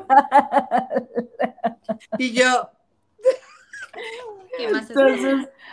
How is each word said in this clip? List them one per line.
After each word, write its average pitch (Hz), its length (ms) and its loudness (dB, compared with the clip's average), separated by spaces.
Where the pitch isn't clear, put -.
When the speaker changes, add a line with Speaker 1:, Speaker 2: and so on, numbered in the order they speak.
Speaker 1:
mal. 269 1000 2
Speaker 2:
Y 254 140 -2
yo, 254 380 2
Speaker 3:
¿Qué 480 120 -6
más 320 160 -2
es? - 40 -18
Speaker 2:
entonces, 269 600 2